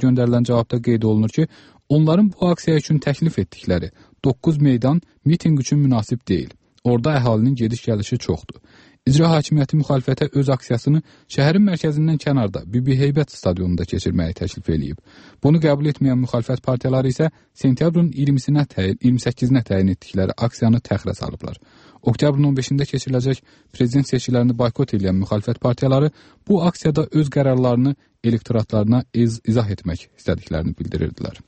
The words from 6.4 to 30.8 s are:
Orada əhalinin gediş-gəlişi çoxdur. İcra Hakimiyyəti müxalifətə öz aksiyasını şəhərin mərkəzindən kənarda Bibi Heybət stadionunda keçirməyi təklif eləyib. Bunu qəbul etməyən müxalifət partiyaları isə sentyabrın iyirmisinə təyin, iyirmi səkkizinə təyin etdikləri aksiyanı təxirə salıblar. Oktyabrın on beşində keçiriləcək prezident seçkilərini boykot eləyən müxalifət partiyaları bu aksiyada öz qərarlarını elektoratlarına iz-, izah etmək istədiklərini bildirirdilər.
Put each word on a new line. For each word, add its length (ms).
Orada 340
əhalinin 400
gediş-gəlişi 600
çoxdur. 420
İcra 240
Hakimiyyəti 480
müxalifətə 540
öz 80
aksiyasını 540
şəhərin 380
mərkəzindən 500
kənarda 480
Bibi 320
Heybət 400
stadionunda 480
keçirməyi 480
təklif 400
eləyib. 240
Bunu 160
qəbul 300
etməyən 320
müxalifət 420
partiyaları 480
isə 160
sentyabrın 640
iyirmisinə 480
təyin, 380
iyirmi 180
səkkizinə 480
təyin 240
etdikləri 400
aksiyanı 340
təxirə 400
salıblar. 380
Oktyabrın 480
on 80
beşində 320
keçiriləcək 540
prezident 320
seçkilərini 480
boykot 400
eləyən 240
müxalifət 400
partiyaları 500
bu 160
aksiyada 480
öz 160
qərarlarını 680
elektoratlarına 880
iz-, 320
izah 240
etmək 480
istədiklərini 600
bildirirdilər. 680